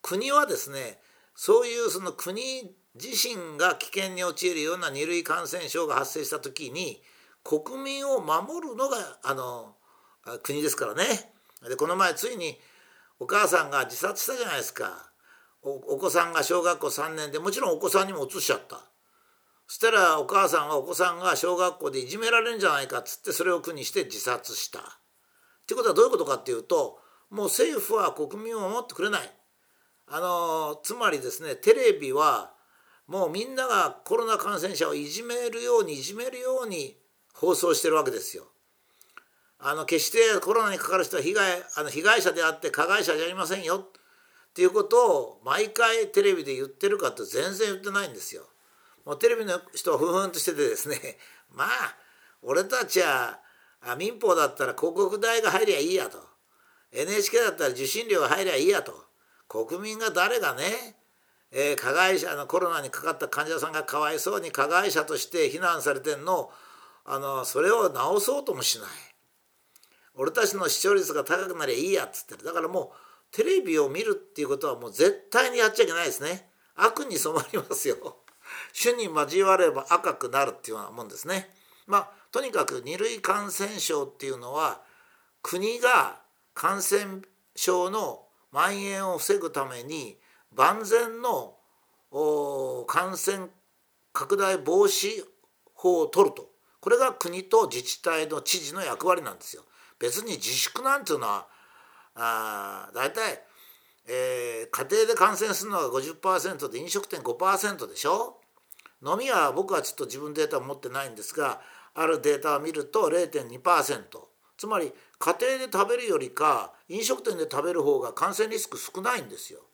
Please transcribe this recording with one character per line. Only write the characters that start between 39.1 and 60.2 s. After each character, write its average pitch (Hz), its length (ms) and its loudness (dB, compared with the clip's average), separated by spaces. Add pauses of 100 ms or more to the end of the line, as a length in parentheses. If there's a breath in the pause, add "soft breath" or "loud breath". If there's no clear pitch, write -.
あ 139 160 -2
の、 156 100 -6
決 160 200 2
し - 40 -2
て 220 320 6
コ 196 120 0
ロ 226 100 4
ナ 208 80 2
に 185 60 -4
か - 120 -4
か 190 80 2
る 175 60 2
人 180 140 -4
は 131 60 -2
被 180 100 -2
害、 185 300 2 (120)
あ 151 80 -4
の、 143 60 -4
被 143 120 -6
害 214 200 6
者 180 100 4
で 165 120 0
あ 160 60 4
っ 156 100 -4
て 156 120 -2
加 151 140 2
害 202 180 2
者 175 120 2
じ 156 60 -2
ゃ 165 40 -2
あ - 20 -4
り 180 60 -6
ま 180 140 -4
せ 185 100 -2
ん 180 60 -8
よ 170 140 0
っ 190 100 -10 (640 soft breath)
て 175 80 0
い 185 40 8
う 185 60 6
こ 208 120 4
と 220 340 6
を 117 260 -4
毎 175 260 0
回 226 380 4
テ 202 160 4
レ 196 100 6
ビ 165 100 -2
で 135 120 -4
言 131 100 -4
っ - 20 -14
て 196 200 -2
る 202 100 2
か 156 120 0
っ 117 40 -4
て、 113 100 -10
全 151 300 -2
然 202 180 0
言 185 40 -4
っ - 40 -12
て 196 120 -6
な 196 140 0
い 151 40 -10
ん - 40 -14
で - 60 -14
す - 160 -12
よ。 - 80 -16 (640 soft breath)
も 147 80 -6
う 143 60 -8
テ 233 100 6
レ 233 60 4
ビ 220 100 -4
の 180 140 -2 (140)
人 - 180 -2
は 147 60 4
ふ 156 80 2
ん 180 160 2
ふ 190 60 0
ん 175 40 -6
と 170 80 -6
し - 60 -2
て 180 60 2
て 151 60 -4
で 123 180 2
す - 120 -6
ね、 131 300 -8 (100)
<laughs> - 100 -20 (140 loud breath)
「ま 135 140 -2
あ、 214 40 -2 (720 soft breath)
俺 156 240 2
た 247 200 0
ち 185 160 2
は、 123 380 0 (420 soft breath)
あ、 123 140 -6
民 208 240 -6
放 196 160 4
だ 151 120 4
っ 147 80 -4
た 143 100 -2
ら 123 80 -4
広 165 220 -2
告 202 240 2
代 226 220 2
が 196 100 4
入 208 140 4
り 185 100 4
ゃ 139 40 0
い 151 80 0
い 180 80 0
や」 135 140 0
と、 - 100 -16 (720 soft breath)
「エ 131 140 -4
ヌ 196 80 -4
エ 214 60 2
イ 196 40 2
チ - 80 -2
ケ 226 80 4
ー 233 40 4
だ 202 80 4
っ - 40 -10
た 160 100 0
ら 131 60 4
受 127 140 -4
信 226 220 -4
料 185 140 4
が 143 80 2
入 190 160 2
り 180 60 2
ゃ 147 40 0
い 147 100 2
い 185 40 6
や」 185 140 4
と、 - 100 -12 (540 soft breath)
国 123 320 -6
民 214 200 -10
が 220 120 0
誰 202 280 2